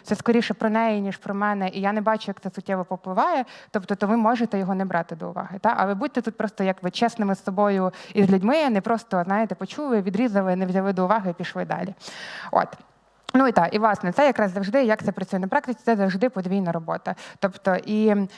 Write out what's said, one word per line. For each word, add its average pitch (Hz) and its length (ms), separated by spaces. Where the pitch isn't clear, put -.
це - 120
скоріше 226 400
про 220 160
неї, 220 300
ніж 196 160
про - 180
мене, 202 340
і 190 120
я 196 120
не 214 80
бачу, 220 260
як 196 140
це 190 100
суттєво 185 340
попливає, 240 600
тобто 202 240
то 196 120
ви 214 100
можете 226 420
його 190 160
не 190 100
брати 170 320
до 175 140
уваги. 185 280
Та? 220 180
Але 196 180
будьте 247 280
тут 226 140
просто, 208 280
як 190 180
ви, 180 80
чесними 208 440
з - 100
собою 196 480
і 202 100
з 185 60
людьми, 247 400
не 202 100
просто, 214 440
знаєте, 196 300
почули, 233 480
відрізали, 196 540
не 190 100
взяли 190 260
до 185 120
уваги 190 260
і 170 40
пішли 180 300
далі. 180 300
От. - 180
Ну 262 140
і 233 40
так, 170 220
і 214 40
власне, 202 340
це 285 140
якраз 214 240
завжди, 202 340
як 214 180
це 196 100
працює 190 260
на 190 100
практиці, 254 360
це 233 120
завжди 196 320
подвійна 185 440
робота. 170 420
Тобто 190 460
і, 214 300